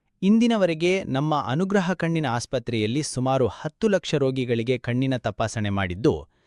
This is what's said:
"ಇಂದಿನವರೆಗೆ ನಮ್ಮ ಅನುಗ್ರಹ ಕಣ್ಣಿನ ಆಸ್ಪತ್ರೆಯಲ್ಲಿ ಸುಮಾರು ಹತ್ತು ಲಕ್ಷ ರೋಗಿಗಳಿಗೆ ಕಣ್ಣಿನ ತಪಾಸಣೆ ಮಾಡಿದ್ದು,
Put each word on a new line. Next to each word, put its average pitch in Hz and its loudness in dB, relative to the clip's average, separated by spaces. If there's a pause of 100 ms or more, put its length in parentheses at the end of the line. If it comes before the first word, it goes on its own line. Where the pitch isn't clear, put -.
(220)
"ಇಂದಿನವರೆಗೆ 190 2
ನಮ್ಮ 143 0
ಅನುಗ್ರಹ 185 0
ಕಣ್ಣಿನ 165 -2
ಆಸ್ಪತ್ರೆಯಲ್ಲಿ 120 -2
ಸುಮಾರು 127 0
ಹತ್ತು - -4
ಲಕ್ಷ 190 0
ರೋಗಿಗಳಿಗೆ 127 0
ಕಣ್ಣಿನ 127 -2
ತಪಾಸಣೆ 107 -4
ಮಾಡಿದ್ದು, 95 0 (180)